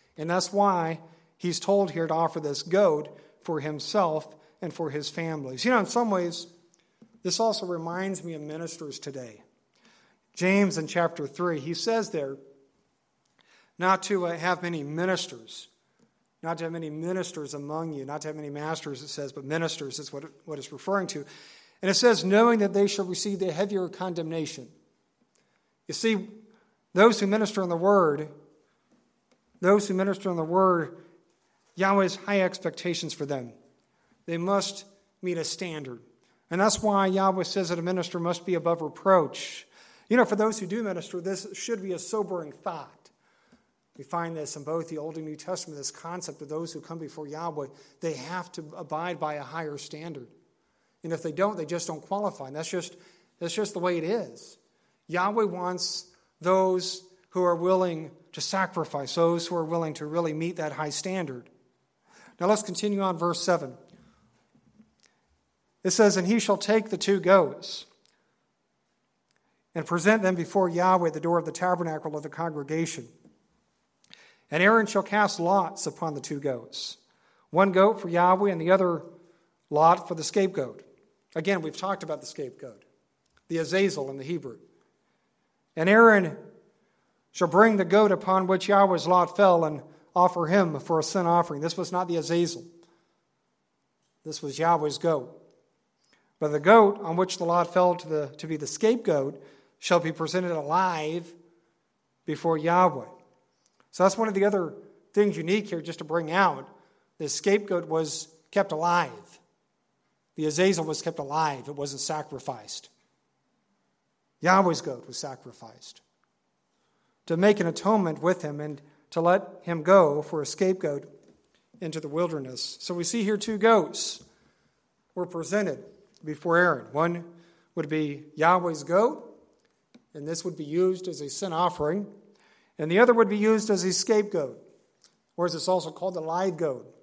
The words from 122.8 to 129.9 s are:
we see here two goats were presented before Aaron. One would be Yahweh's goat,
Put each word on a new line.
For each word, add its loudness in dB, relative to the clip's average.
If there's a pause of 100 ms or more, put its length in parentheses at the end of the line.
we -4
see -2
here 0
two -4
goats 2 (880)
were -4
presented -4 (400)
before 0
Aaron. 2
One 0 (500)
would -4
be -2 (120)
Yahweh's 2
goat, 0 (760)